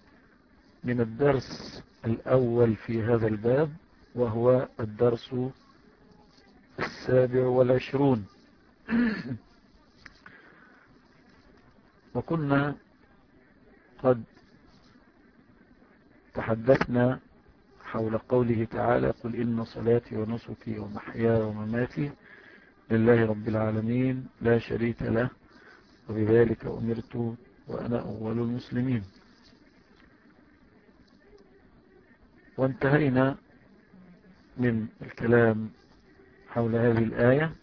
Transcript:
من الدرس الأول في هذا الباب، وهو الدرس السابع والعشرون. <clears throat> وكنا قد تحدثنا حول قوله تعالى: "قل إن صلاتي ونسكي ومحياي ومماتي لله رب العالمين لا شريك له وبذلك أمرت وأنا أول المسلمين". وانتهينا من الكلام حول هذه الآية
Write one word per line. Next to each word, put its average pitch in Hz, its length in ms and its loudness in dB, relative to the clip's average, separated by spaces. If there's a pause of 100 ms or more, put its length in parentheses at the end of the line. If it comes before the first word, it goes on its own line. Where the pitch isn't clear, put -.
(840)
من 123 180 -2
الدرس 123 840 -2 (220)
الأول 117 680 2
في 113 280 -4
هذا 113 240 2
الباب، 120 460 0 (420)
وهو 120 520 2 (120)
الدرس 117 560 -2 (1400)
السابع 127 680 0
والعشرون. 127 800 2 (640)
<clears throat> 226 60 0 (3250)
وكنا 143 600 -2 (1300)
قد 123 200 2 (2000)
تحدثنا 123 840 2 (640)
حول 110 340 -4
قوله 117 540 0
تعالى: 123 380 0
"قل 117 260 -6
إن 117 300 -4
صلاتي 117 520 -2
ونسكي 113 640 -8
ومحياي 113 600 -2
ومماتي 113 720 -4 (800)
لله 113 340 4
رب 107 220 -4
العالمين 113 800 -2 (140)
لا 117 180 4
شريك 117 420 -4
له 120 280 0 (800)
وبذلك 110 560 4
أمرت 117 680 -6 (320)
وأنا 120 340 -6
أول 110 380 -6
المسلمين". 120 640 -4 (3500)
وانتهينا 135 800 2 (1200)
من 117 300 0 (140)
الكلام 113 680 2 (800)
حول 117 260 -2
هذه 117 280 4
الآية 127 600 2